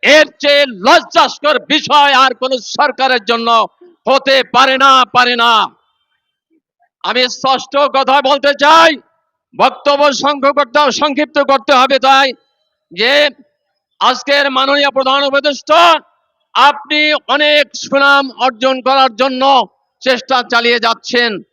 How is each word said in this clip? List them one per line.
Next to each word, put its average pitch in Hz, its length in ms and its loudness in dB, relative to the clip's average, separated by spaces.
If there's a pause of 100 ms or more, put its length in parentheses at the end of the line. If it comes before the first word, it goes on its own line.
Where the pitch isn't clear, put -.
এর 302 240 2 (120)
চেয়ে 285 240 2 (160)
লজ্জাস্কর 294 760 0 (140)
বিষয় 285 440 0
আর 262 200 2
কোন 254 180 -6 (160)
সরকারের 262 580 -2
জন্য 233 240 -4 (560)
হতে 269 300 0 (180)
পারে 262 240 2
না, 269 140 4 (220)
পারে 247 220 0
না। 233 160 0 (1500)
আমি 220 260 -4
স্পষ্ট 262 440 -4 (200)
কথা 269 280 0
বলতে 277 380 0
চাই, 320 320 4 (600)
বক্তব্য 277 500 -2 (100)
সংখ্যা 277 400 -2
করতে, 277 260 -2 (120)
সংক্ষিপ্ত 294 520 -4
করতে 269 300 0
হবে, 269 260 2
তাই 269 280 2 (640)
যে 214 200 -2 (920)
আজকের 277 500 -2
মাননীয় 277 400 -2
প্রধান 269 320 -2
উপদেষ্টা, 285 580 0 (760)
আপনি 285 460 0 (260)
অনেক 294 360 0 (120)
সুনাম 277 500 0 (120)
অর্জন 254 440 -2
করার 262 340 0
জন্য 254 280 -4 (580)
চেষ্টা 254 360 -2 (120)
চালিয়ে 233 360 0
যাচ্ছেন। 233 460 -2 (220)